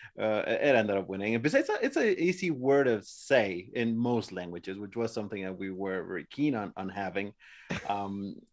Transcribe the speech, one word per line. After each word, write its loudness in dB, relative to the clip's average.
uh, 2
it, 0
it 6
ended 4
up -2
winning. 0
And 0
besides, 4
it's 0
a, 0
it's -2
a 2
easy 0
word 4
to 4
say 2
in 0
most 0
languages, -6
which -10
was -2
something -6
that -6
we -6
were -4
very -8
keen 0
on, -4
on -6
having. -4
Um, -4